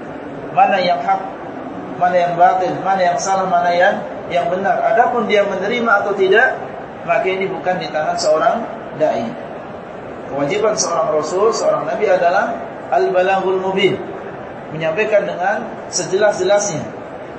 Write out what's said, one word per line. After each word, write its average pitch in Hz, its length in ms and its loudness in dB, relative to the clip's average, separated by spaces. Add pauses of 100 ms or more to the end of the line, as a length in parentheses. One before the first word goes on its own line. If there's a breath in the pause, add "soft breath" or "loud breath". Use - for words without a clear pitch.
(560)
mana 196 240 4
yang 175 240 0
hak, 196 180 0 (800)
mana 180 160 2
yang 175 240 2
batil, 185 420 4
mana 190 220 0
yang 175 160 2
salah, 190 260 0
mana 175 300 2
yang, 196 240 4 (320)
yang 170 160 2
benar. 185 320 0 (160)
Adapun 240 320 4
dia 202 160 4
menerima 208 480 -2 (100)
atau 202 140 -2
tidak, 196 400 4 (480)
maka 165 240 0
ini 190 240 -2
bukan 180 260 -2
di 160 140 -6
tangan 160 240 -2
seorang 165 400 2 (420)
dai. - 460 -2 (800)
Kewajiban 208 480 0
seorang 165 400 0
Rasul, 180 400 2
seorang 147 320 0
Nabi 190 240 0
adalah 185 480 2 (320)
al-balaghul 190 720 2
mubin, 190 360 2 (760)
menyampaikan 180 520 0
dengan 185 400 -2 (280)
sejelas-jelasnya. 185 880 2 (580)